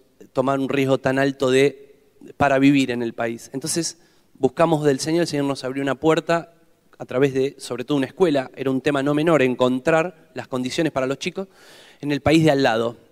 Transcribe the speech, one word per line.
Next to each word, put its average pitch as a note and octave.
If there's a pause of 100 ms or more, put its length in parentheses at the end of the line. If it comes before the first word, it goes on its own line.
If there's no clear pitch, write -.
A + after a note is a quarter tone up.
(340)
tomar C3+
un C3+
riesgo C3+
tan C3
alto C#3
de, C3+ (420)
para C3+
vivir C#3
en A#2+
el A#2
país. A#2
Entonces D#3+ (380)
buscamos D#3
del C#3
Señor, D#3+
el D#3+
Señor C#3+
nos C#3
abrió C3+
una C#3
puerta D#3+ (480)
a A#2+
través C3
de, C3+
sobre B2
todo, D3
una C3
escuela. C#3
Era C3+
un C3
tema C#3+
no D3
menor, D#3
encontrar B2+
las B2
condiciones B2+
para C3
los C#3
chicos - (520)
en D3
el C#3+
país D#3+
de D3+
al C#3
lado. A#2 (160)